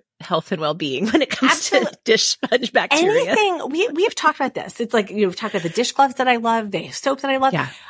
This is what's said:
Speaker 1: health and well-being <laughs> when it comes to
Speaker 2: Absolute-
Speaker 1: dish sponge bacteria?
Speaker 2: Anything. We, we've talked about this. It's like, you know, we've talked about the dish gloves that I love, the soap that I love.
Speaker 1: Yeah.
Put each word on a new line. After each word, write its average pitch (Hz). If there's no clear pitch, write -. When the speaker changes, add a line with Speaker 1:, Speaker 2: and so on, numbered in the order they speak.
Speaker 1:
health -
and 160
well-being 156
<laughs> 220
when 285
it -
comes 302
to 320
Speaker 2:
Absolute- 233
Speaker 1:
dish 220
sponge -
bacteria? 370
Speaker 2:
Anything. 392
We, 349
we've 349
talked 311
about 262
this. -
It's 233
like, 202
you 202
know, 190
we've 180
talked 214
about 185
the 165
dish 226
gloves 269
that 262
I 247
love, 226
the 175
soap 269
that 277
I 269
love. 262
Speaker 1:
Yeah. 139